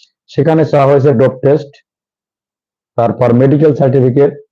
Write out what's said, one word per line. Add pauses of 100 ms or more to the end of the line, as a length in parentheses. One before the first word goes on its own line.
(280)
সেখানে
চাওয়া
হয়েছে
ডোপ (100)
টেস্ট, (1300)
তারপর
মেডিকেল
সার্টিফিকেট, (200)